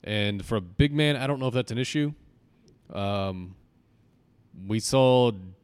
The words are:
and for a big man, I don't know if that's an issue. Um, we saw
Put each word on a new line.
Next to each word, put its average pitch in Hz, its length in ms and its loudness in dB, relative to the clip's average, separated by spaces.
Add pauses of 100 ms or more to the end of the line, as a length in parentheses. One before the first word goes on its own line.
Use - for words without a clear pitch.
and 104 420 -2
for 113 120 -2
a 101 40 0
big 104 320 2
man, 147 240 2
I 127 100 -4
don't 143 140 -2
know 131 80 -2
if 117 60 -4
that's 127 180 -2
an 113 60 -4
issue. 147 340 -2 (800)
Um, 98 600 -6 (1120)
we 107 140 -2
saw 127 520 4 (320)